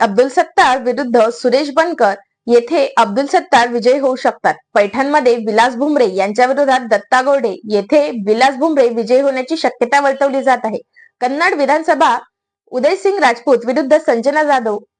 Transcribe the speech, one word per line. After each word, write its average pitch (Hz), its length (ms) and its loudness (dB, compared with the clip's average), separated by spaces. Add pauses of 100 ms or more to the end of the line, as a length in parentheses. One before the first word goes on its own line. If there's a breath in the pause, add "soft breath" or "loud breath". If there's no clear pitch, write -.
अब्दुल 233 280 2
सत्तार 269 540 0
विरुद्ध 240 500 0
सुरेश 277 380 -2
बनकर 262 440 0 (320)
येथे 240 400 2 (100)
अब्दुल 226 300 0
सत्तार 262 420 2
विजयी 240 300 0
होऊ 262 180 -2
शकतात. 208 380 -2 (200)
पैठणमध्ये 247 640 0
विलास 226 400 0
भुमरे 277 380 0
यांच्या 208 320 0
विरोधात 262 340 0 (100)
दत्ता 220 320 0
गोडे 254 320 0 (160)
येथे 247 380 0 (180)
विलास 247 300 2
भुमरे 277 320 0
विजयी 233 320 0
होण्याची 269 360 -4
शक्यता 247 440 -2
वर्तवली 269 420 -2
जात 247 220 0
आहे. 208 140 -6 (420 soft breath)
कन्नड 302 340 -2
विधानसभा 294 640 0 (560)
उदयसिंग 381 460 0
राजपूत 240 480 0
विरुद्ध 269 320 0
संजना 277 460 0
जाधव 233 340 -2 (220)